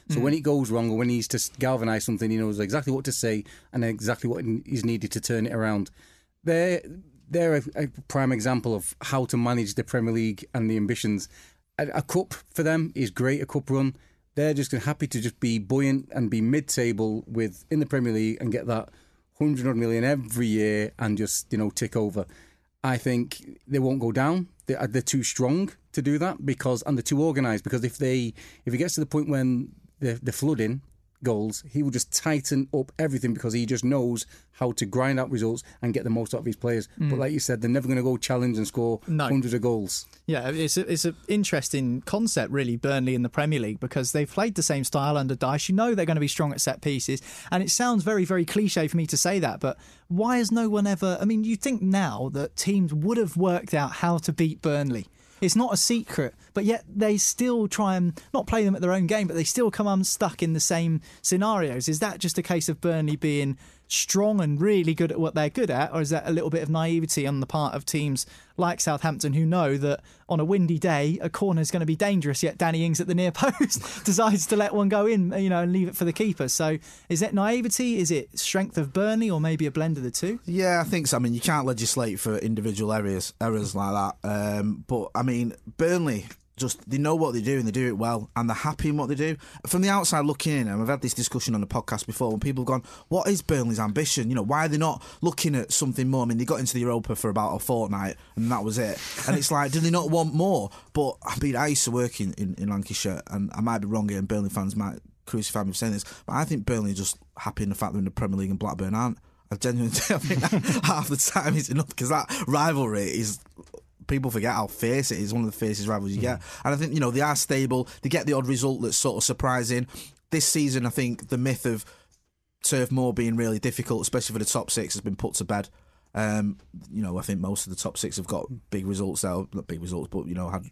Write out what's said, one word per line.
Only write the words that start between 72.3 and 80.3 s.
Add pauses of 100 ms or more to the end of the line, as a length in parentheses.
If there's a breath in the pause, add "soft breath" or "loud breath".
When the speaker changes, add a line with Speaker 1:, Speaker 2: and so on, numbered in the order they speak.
Speaker 2:
yet
Danny
Ings
at
the
near
<laughs>
post
decides
to
let
one
go
in,
you
know,
and
leave
it
for
the
keeper?
So (300 loud breath)
is
it
naivety?
Is
it
strength
of
Burnley,
or
maybe
a
blend
of
the
two?